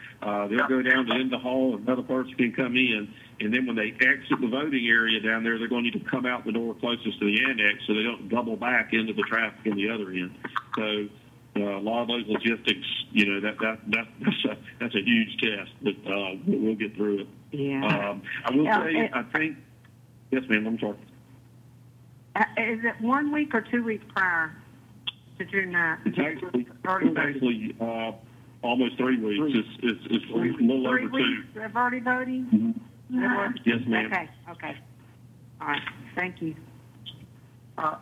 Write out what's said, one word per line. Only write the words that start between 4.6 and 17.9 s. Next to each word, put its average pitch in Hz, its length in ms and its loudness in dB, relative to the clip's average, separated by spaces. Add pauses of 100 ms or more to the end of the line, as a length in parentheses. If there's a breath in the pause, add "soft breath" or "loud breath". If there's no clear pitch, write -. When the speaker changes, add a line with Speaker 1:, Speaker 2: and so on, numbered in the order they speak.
Speaker 1:
area 113 340 4
down 113 240 0
there, 117 140 0
they're 113 100 -2
gonna 120 140 0
need 117 100 0 (100)
to - 80 -6
come 127 140 -2
out 123 220 -2
the 113 60 -2
door 117 240 -2
closest 117 420 -4
to 104 80 0
the 107 180 4
annex 107 420 2
so 110 60 0
they 107 100 2
don't 113 280 -4
double 113 260 0
back 113 380 0
into 110 180 0
the 101 120 0
traffic 113 420 -2
in 104 100 2
the 101 140 0
other 107 220 -4
end. 92 220 -4 (420 loud breath)
So, 104 320 -2 (480)
uh, 101 200 -2
a 98 40 -6
lot 113 220 0
of 113 60 -2
those 117 180 -2
logistics, 107 600 0 (260)
you 104 140 4
know, 101 140 0
that, 104 180 -4
that, 110 200 -2 (120)
that, 113 240 0
<laughs> - 100 -18
that's - 220 0
a, 107 100 -2 (220 loud breath)
that's 117 160 -6
a 101 80 2
huge 113 400 4
test, 101 300 -2 (100)
but, 101 120 0 (160)
uh, 98 260 -2 (100)
we-, 202 100 4
we'll 110 180 2
get 104 220 -4
through 101 240 0
it. 90 60 -10 (260)
Speaker 2:
Yeah. 139 320 -2 (260)